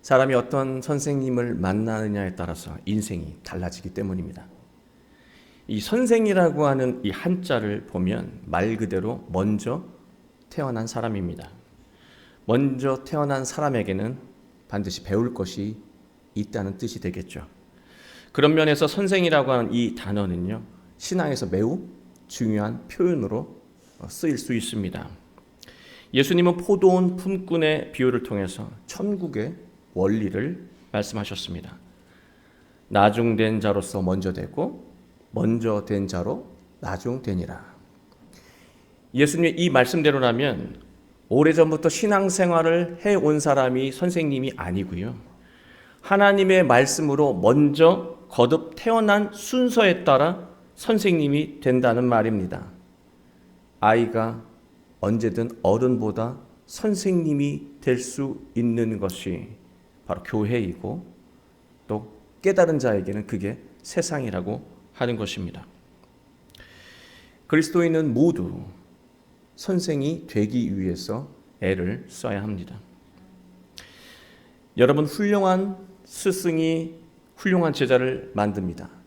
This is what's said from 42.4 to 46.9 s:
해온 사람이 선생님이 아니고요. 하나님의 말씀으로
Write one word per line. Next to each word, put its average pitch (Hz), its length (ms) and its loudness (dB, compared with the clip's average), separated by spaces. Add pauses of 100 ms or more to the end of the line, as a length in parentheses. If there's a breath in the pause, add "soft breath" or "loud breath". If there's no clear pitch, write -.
해온 151 360 4
사람이 135 520 2
선생님이 151 640 -2
아니고요. 92 600 -6 (840 loud breath)
하나님의 196 640 6
말씀으로 139 680 4